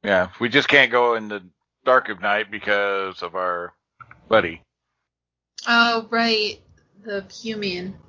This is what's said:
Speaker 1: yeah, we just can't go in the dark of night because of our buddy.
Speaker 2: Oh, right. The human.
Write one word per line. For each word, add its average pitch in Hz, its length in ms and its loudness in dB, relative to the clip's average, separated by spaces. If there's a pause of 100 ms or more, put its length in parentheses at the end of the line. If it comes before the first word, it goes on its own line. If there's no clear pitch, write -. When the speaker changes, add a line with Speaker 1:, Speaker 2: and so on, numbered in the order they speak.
Speaker 1:
yeah, 92 260 2 (100)
we 117 100 -2
just 127 180 2
can't 135 240 4
go 120 240 2
in 110 120 -6
the 104 160 -8 (420)
dark 127 240 4
of 95 120 -10
night 104 300 -2
because 101 720 -2
of 87 120 -10
our 90 380 -6 (560)
buddy. 87 320 2 (1040)
Speaker 2:
Oh, 233 420 2
right. 226 500 -2 (440)
The 202 280 -8
human. 196 680 -8 (120)